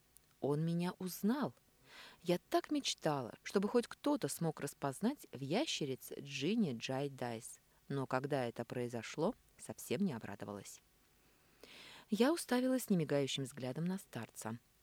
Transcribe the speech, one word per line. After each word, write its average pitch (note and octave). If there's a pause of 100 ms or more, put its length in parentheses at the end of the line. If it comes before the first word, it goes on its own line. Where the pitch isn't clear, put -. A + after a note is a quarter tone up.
(400)
Он D3
меня E3+
узнал. G3 (680)
Я F3 (100)
так -
мечтала, D3+ (100)
чтобы G#3
хоть A#3+
кто-то C#4+
смог D#3+
распознать D3
в B2+
ящерице C#3+
Джинни C#3+
Джай C3
Дайс. B2 (280)
Но C#3
когда C3
это A#2
произошло, B2 (220)
совсем -
не F3+
обрадовалась. G#2 (1300)
Я A#3
уставилась B3+
немигающим C#3+
взглядом C3
на F#3
старца. - (260)